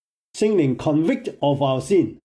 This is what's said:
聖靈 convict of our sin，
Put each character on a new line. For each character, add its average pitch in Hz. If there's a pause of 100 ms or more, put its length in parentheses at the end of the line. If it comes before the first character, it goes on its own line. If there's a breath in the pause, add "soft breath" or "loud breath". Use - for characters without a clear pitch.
(340)
聖 214
靈 135
convict 160
of 143
our 131
sin， 147